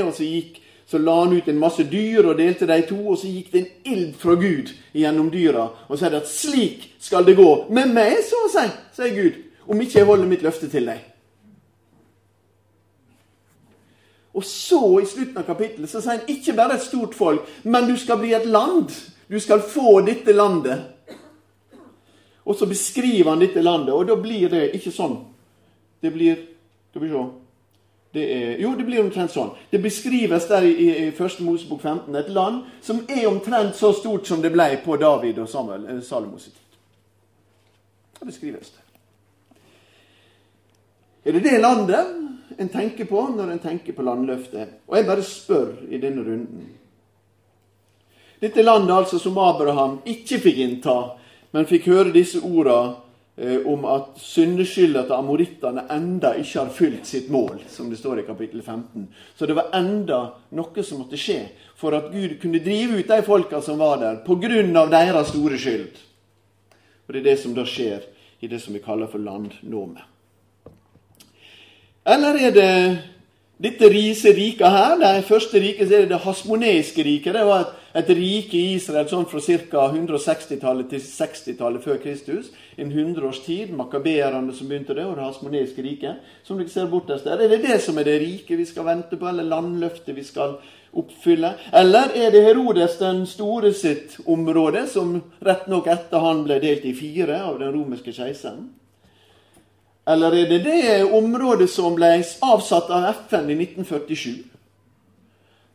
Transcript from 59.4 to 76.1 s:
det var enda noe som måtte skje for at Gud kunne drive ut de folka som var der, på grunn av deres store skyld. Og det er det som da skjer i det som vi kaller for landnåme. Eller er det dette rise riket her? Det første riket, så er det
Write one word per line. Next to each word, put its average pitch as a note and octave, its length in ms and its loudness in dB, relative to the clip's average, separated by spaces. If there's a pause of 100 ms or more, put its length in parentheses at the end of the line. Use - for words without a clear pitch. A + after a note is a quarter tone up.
det D3+ 100 -2
var E3 220 -2
enda F3+ 560 -4 (180)
noe E3+ 320 -8
som C#3+ 200 -12
måtte C#3+ 160 -12
skje C#3 260 -6 (320)
for D3+ 160 -4
at D3+ 180 -4
Gud F#3 300 -6
kunne E3 220 -2
drive G#3 360 -2
ut F3 80 -4
de A3 160 4
folka F#3+ 380 0
som D3+ 160 -6
var D3+ 240 2
der, A2 240 -4
på F3+ 160 2
grunn G#3 360 2
av D#3 120 6
deres E3 420 4
store D3 260 -2
skyld. A2+ 460 -6 (1040)
Og B2+ 60 -12
det C3+ 80 -8
er C#3 100 4
det C#3 80 4
som B2 160 -8
da B2 80 -4
skjer A2+ 380 -6 (420)
i A#2 40 -10
det A#2 140 -10
som G#2 120 -12
vi G2+ 100 -10
kaller A2 240 -6
for G#2+ 160 -8
landnåme. G2+ 800 -12 (2000)
Eller D4 320 4
er B3+ 160 4
det F#3+ 180 6 (840)
dette A3+ 320 4
rise G#3+ 460 6
riket G3 340 2
her? A#3 300 6
Det G3 260 4
første G#3+ 340 2
riket, G3+ 280 0
så G3 80 4
er G3+ 100 6
det F3 60 0